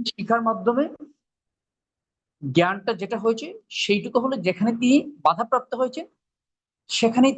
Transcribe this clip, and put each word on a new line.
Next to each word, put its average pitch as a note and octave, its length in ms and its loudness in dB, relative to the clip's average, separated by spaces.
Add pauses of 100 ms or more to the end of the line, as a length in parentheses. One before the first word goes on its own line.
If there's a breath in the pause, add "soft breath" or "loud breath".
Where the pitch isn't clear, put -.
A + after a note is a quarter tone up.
(120)
শিখার A3+ 300 -2
মাধ্যমে A3+ 420 0 (1600)
জ্ঞানটা F3 520 0
যেটা G3+ 300 -6
হয়েছে, A3+ 240 -2 (220)
সেইটুকু - 500 -2
হলো C4 160 -2 (120)
যেখানে G3+ 240 0 (100)
তিনি B3 160 6 (280)
বাধাপ্রাপ্ত A#3 500 0
হয়েছে, B3+ 260 -2 (880)
সেখানেই B3 480 4